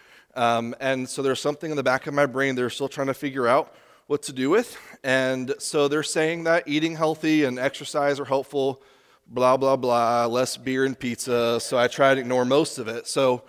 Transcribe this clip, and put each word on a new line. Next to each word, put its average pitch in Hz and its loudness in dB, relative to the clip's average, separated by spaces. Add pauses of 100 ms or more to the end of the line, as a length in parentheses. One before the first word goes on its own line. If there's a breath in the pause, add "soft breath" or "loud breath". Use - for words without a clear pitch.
(340 soft breath)
Um, 117 0
and 131 -2
so - -8
there's 135 0
something 151 -4
in 151 -4
the 135 -4
back 127 0
of 147 -6
my 143 4
brain 135 -2
they're 123 -2
still 139 -6
trying 135 -6
to 131 0
figure 131 -4
out 143 2 (320 soft breath)
what 143 -2
to 147 -10
do 131 0
with. 220 0 (240 loud breath)
And 131 0
so 143 0
they're 151 0
saying 165 -2
that 165 2
eating 156 -2
healthy 156 2
and 127 -2
exercise 143 -2
are 139 -6
helpful, 135 -2 (440 soft breath)
blah, 127 2
blah, 135 2
blah, 120 2
less 123 0
beer 131 -2
and 135 -2
pizza. 117 0
So - -4
I 123 4
try 135 4
to 135 -2
ignore 127 0
most 139 2
of 113 -8
it. 117 -8
So 127 2